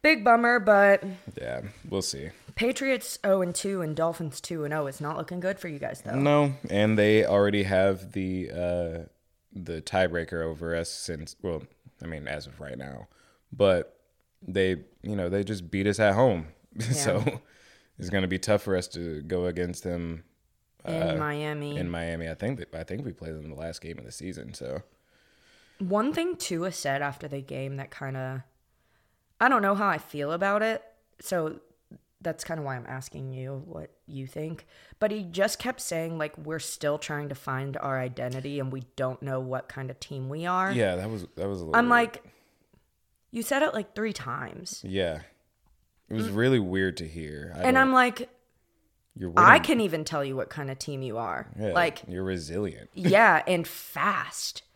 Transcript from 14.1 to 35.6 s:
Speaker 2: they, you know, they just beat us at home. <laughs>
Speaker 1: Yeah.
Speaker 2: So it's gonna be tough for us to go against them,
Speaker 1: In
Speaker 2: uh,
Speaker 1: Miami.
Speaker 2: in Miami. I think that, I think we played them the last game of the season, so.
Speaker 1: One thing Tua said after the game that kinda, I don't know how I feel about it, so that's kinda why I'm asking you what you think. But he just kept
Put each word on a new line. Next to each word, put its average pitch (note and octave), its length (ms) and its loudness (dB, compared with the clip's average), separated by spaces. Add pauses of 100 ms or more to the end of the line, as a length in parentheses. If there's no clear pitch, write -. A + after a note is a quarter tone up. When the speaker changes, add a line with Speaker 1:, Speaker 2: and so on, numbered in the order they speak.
Speaker 2:
they, F#2 280 2 (260)
you G#2 140 -6
know, F2+ 140 -2
they G2 140 0
just F#2 280 -6
beat G2 160 2
us G2+ 120 2
at G#2 140 6
home. G2 340 4 (140)
<laughs> - 140 -20
Speaker 1:
Yeah. A2+ 160 -4
Speaker 2:
So A2+ 500 0 (560)
it's F2 140 -6
gonna F#2+ 160 2
be F#2 100 0
tough G#2 240 2
for F#2+ 140 0
us F2+ 140 0
to D#2+ 340 -6
go F2+ 220 0
against F2 380 -2
them, E2+ 400 -4 (600)
Speaker 1:
In E3 80 -4
Speaker 2:
uh, D3 240 0
Speaker 1:
Miami. D3 600 -4
Speaker 2:
in F2+ 120 -4
Miami. E2 400 -4
I D#2+ 60 -8
think F2 240 -4
that, E2+ 160 -12
I E2 80 -8
think G#2+ 200 -8
we G#2 100 -8
played D#2+ 200 -10
them D#2 160 -10
the C#2+ 60 -12
last E2 260 -10
game E2 160 -12
of - 80 -16
the - 60 -16
season, E2+ 420 -12
so. C2+ 300 -8 (960)
Speaker 1:
One G#3+ 340 0
thing E4+ 220 -2
Tua F3 360 -4
said C#3 300 -2
after C#3+ 260 -6
the C#3 140 -8
game C3+ 360 -8
that C3+ 120 -10
kinda, C3 560 -8 (960)
I B3 80 8
don't A#3 140 6
know G3 100 4
how G3+ 140 2
I E3 100 2
feel D3 340 -4
about G3 300 2
it, A3 220 0 (360)
so D#3+ 400 -2 (600)
that's D#3+ 220 -6
kinda D#3+ 180 -6
why C3+ 140 -6
I'm A#2+ 120 -10
asking C3 460 -10
you C3 320 -8
what D#3 240 -14 (180)
you C3+ 200 -10
think. D#3 380 -8 (340)
But G#3+ 120 2
he G#3+ 120 -4
just F3+ 360 0
kept B3 220 -6